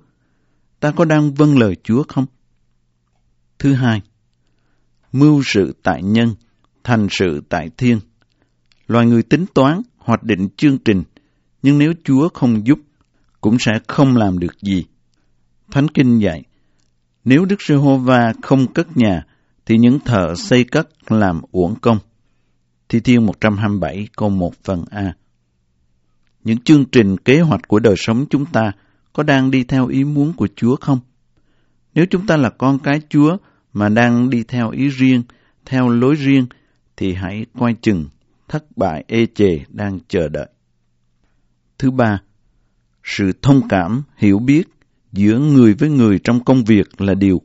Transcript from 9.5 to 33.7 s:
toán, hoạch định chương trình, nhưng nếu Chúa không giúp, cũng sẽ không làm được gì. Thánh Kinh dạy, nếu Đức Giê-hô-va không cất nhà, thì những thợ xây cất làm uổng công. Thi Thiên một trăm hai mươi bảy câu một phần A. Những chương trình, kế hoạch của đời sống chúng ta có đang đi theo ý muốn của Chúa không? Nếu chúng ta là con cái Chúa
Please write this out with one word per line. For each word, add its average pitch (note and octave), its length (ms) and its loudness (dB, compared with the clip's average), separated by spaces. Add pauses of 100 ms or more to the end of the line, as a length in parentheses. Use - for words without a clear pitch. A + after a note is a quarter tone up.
toán, D3+ 280 0 (160)
hoạch A2+ 240 -4
định G2+ 340 -2
chương C#3 220 2
trình, G2 240 0 (600)
nhưng C#3+ 160 2
nếu D3+ 140 2 (120)
Chúa C#3 240 2
không A2+ 380 -2
giúp, C#3+ 120 2 (640)
cũng A2 180 0
sẽ A#2+ 140 -2 (160)
không C3+ 280 2
làm G2 220 0
được E2+ 240 -8
gì. F#2+ 220 -2 (840)
Thánh C#3+ 180 0
Kinh B2 300 2
dạy, E2 260 -4 (800)
nếu C#3 200 2
Đức G3 180 -2
Giê-hô-va C3 680 2 (100)
không C3+ 300 0
cất E3 240 -6
nhà, G2+ 260 0 (440)
thì A2+ 120 2
những B2 220 4
thợ F2+ 340 -2
xây B2 300 -2
cất D3+ 240 -4 (200)
làm G2 320 0 (120)
uổng F2+ 280 -2
công. A2+ 180 0 (880)
Thi A#2 120 -2
Thiên A#2+ 260 2
một - 140 -6
trăm G#2+ 160 0
hai G#2 120 -2
mươi G2+ 100 -2
bảy F2 380 -8
câu G#2+ 140 -4
một F2+ 240 -4 (100)
phần F#2 260 -6
A. G2 240 -8 (1300)
Những A2+ 140 -2
chương D3 260 4
trình, G2+ 320 2
kế C3 240 2
hoạch C#3+ 280 0
của G#2 100 2
đời A2+ 180 4
sống A#2 340 -4
chúng C#3+ 160 -2
ta G2+ 260 -4 (400)
có - 100 -4
đang C3+ 280 0
đi C3 140 0
theo B2+ 220 -2
ý C3+ 180 -2
muốn D3 280 -2
của G#2 240 -4
Chúa A#2+ 200 0
không? C#3 240 -2 (920)
Nếu D#3+ 160 0
chúng F#3 160 -4
ta E3 100 0
là B2+ 140 0
con C3+ 280 -2
cái C#3+ 300 -4
Chúa D3+ 280 2 (360)